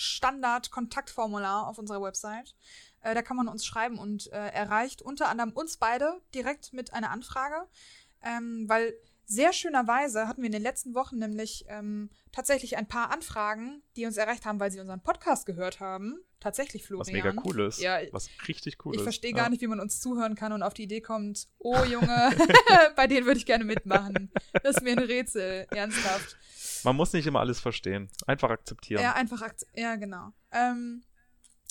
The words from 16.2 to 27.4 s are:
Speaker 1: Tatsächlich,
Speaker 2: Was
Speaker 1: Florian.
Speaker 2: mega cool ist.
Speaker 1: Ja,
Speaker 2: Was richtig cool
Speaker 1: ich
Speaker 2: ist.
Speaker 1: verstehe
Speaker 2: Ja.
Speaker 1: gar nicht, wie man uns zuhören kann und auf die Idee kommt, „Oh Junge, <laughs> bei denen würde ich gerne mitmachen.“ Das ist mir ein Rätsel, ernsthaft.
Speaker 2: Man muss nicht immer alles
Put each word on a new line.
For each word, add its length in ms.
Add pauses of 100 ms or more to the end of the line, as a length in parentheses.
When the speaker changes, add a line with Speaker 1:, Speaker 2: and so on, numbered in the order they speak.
Speaker 1:
Tatsächlich, 500
Speaker 2:
Was 180
Speaker 1:
Florian. 260
Speaker 2:
mega 100
cool 160
ist. 180
Speaker 1:
Ja, 200 (120)
Speaker 2:
Was 180 (180)
richtig 380
cool 100
Speaker 1:
ich 40
Speaker 2:
ist. 40
Speaker 1:
verstehe 280
Speaker 2:
Ja. 60
Speaker 1:
gar 120
nicht, 120
wie 60
man 120
uns 220
zuhören 340
kann 160
und 120
auf 100
die 100
Idee 180
kommt, 460 (120)
„Oh 240
Junge, 480
<laughs> 640
bei 120
denen 180
würde 140
ich 60
gerne 180
mitmachen.“ 680 (320)
Das 140
ist 60
mir 100
ein 60
Rätsel, 680
ernsthaft. 680 (480)
Speaker 2:
Man 120
muss 180
nicht 140
immer 120
alles 200